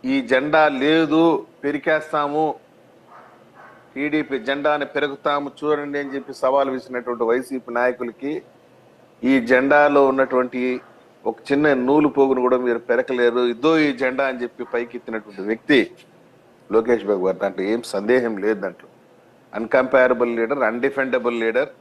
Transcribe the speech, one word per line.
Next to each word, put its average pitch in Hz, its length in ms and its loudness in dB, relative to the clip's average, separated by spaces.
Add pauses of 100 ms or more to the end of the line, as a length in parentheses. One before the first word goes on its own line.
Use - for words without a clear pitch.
"ఈ 135 160 -2
జెండా 147 480 2
లేదు, 156 760 2 (180)
పెరికేస్తాము, 147 880 -2 (1400)
టీడీపీ 143 440 -2
జెండాని 143 460 -2
పెరుగుతాము 143 680 -4 (140)
చూడండి" 147 340 -2
అని 139 160 -8
చెప్పి 135 200 -10
సవాల్ 135 360 0
విసిరినటువంటి 123 540 -6
వైసీపీ 123 480 -2
నాయకులకి, 123 720 -4 (800)
ఈ 131 160 4
జెండాలో 139 680 4
ఉన్నటువంటి 127 760 0 (460)
ఒక 113 100 -4 (160)
చిన్న 147 220 4
నూలు 143 340 2
పోగును 135 320 2
కూడా 127 160 4
మీరు 123 220 0
పెరకలేరు, 123 600 0
"ఇదో 123 380 2
ఈ 147 140 2
జెండా" 131 340 -2
అని 127 160 -6
చెప్పి 120 220 -10
పైకెత్తినటువంటి 113 800 -8
వ్యక్తి 113 480 0 (840)
లోకేష్ 113 320 0
బాబు 98 220 0
గారు. 92 120 -2
దాంట్లో 95 260 -4
ఏం 113 180 -2
సందేహం 113 540 -2
లేదు. 101 240 -2
దాంట్లో 92 280 -10 (680)
అన్కంపేరబుల్ 123 800 2
లీడర్, 113 220 -2
అన్‌డిఫెండబుల్ 120 840 -2
లీడర్ 113 280 -2 (120)